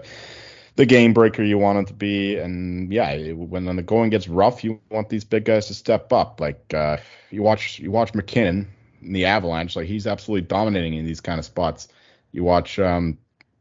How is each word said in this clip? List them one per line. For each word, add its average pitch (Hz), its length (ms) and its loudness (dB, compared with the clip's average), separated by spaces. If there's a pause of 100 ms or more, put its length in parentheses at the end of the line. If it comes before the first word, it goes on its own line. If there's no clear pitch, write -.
(760)
the 139 80 6
game 117 300 8
breaker 113 280 4
you 104 140 2
want 101 220 4
him 98 80 0
to - 80 -14
be. 101 420 -2
And 90 560 -6
yeah, 104 200 0
it, 78 260 -8
when, 87 260 -8
when 90 120 -4
the 90 60 -4
going 110 280 2
gets 98 180 0
rough, 101 360 2
you 113 160 -6 (100)
want 110 180 -4
these 107 160 -4
big 110 220 -2
guys 110 220 2
to 101 60 -12
step - 380 -2
up. - 280 0
Like, 76 340 -6
uh, 76 240 0 (320)
you 104 120 -6
watch, 107 360 0
you 80 120 -10
watch 110 220 0
McKinnon 101 540 0 (340)
in 87 120 -12
the 92 140 0
Avalanche, 85 500 0
like, 82 100 -6
he's 104 200 -6
absolutely 101 400 -4
dominating 95 480 0
in 80 120 -6
these 82 160 -8
kind 85 160 -6
of 78 80 -6
spots. 82 420 -4 (440)
You 87 120 -4
watch, 87 340 2
um, 87 400 0 (420)